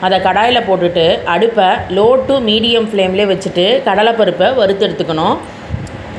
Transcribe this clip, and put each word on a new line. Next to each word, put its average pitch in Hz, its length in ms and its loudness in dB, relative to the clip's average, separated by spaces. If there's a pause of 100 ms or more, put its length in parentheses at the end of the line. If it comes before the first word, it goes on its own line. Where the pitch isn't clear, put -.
அதை 190 200 2
கடாயில 220 420 2
போட்டுட்டு 175 380 2 (280)
அடுப்பை 208 340 2 (300)
low 214 120 4 (200)
to 277 60 2 (140)
medium 226 400 0
ஃப்ளேம்லேயே 196 420 0
வச்சுட்டு 185 340 -2 (220)
கடலைப்பருப்பை 208 600 2 (100)
வறுத்து 196 280 0
எடுத்துக்கணும். 165 500 -2 (800)